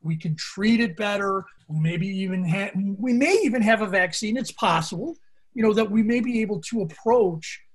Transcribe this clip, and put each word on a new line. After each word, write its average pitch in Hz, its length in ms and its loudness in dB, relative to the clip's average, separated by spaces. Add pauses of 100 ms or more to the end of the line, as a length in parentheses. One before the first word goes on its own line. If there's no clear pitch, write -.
We 160 140 -4
can 160 200 -4
treat 220 440 0
it 202 180 0
better. 202 480 -2 (220)
We 156 120 -4
maybe 170 280 0
even 190 360 -2
ha-, 190 320 -2
we 196 380 -2
may 320 300 4
even 247 180 2
have 214 200 4
a 214 60 -2
vaccine. 190 500 0
It's - 140 -6
possible, 185 680 -2 (360)
you 233 80 -4
know, 220 120 4
that 214 160 2
we 220 140 2
may 240 160 2
be 233 220 -2
able 196 200 -4
to 226 200 -4
approach 185 800 0 (140)